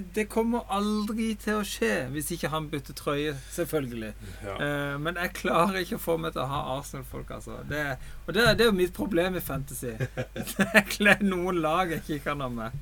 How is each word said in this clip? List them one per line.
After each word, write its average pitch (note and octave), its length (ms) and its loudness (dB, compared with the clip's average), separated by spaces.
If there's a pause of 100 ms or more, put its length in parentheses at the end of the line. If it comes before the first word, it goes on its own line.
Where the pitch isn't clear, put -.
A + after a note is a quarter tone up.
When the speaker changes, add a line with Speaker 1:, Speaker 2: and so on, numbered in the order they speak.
(120)
Speaker 1:
det G#3+ 160 2
kommer A3+ 400 0
aldri G#3+ 680 0
til G#3 200 -2
å G#3 100 0
skje G3 460 0
hvis D3 220 -4
ikke D#3+ 180 -2
han D#3 180 -2
bytter D3+ 260 -6
trøye, D3 380 0 (180)
selvfølgelig. A#2+ 600 -2 (320)
Speaker 2:
Ja. G2 160 -4
Speaker 1:
Eh, C#3+ 400 -2
men D#3+ 180 -2
jeg F3 160 -2
klarer F#3+ 480 4
ikke E3+ 160 -2
å D3+ 80 -6
få E3 140 2
meg D#3+ 160 -2
til D3 80 0
å C3 80 -2
ha C#3+ 100 0 (160)
Arsenal-folk, C3 540 -8
altså. A2 340 -10
Det, C#3+ 220 -2 (400)
og E3 80 -4
det, A3 100 6 (140)
det A3+ 80 8
er - 20 8
jo G3+ 80 6
mitt F3+ 160 4
problem F#3 440 2
i E3 40 -2
fantasy. C3+ 540 -6 (400)
<laughs> - 0 -
Det - 720 4
er F#3+ 160 8
noen F3+ 380 2
lag E3 280 2
jeg D3+ 140 -2
ikke D3 200 -4
kan D3 160 -2
ha C3 80 -2
med. A2+ 340 -6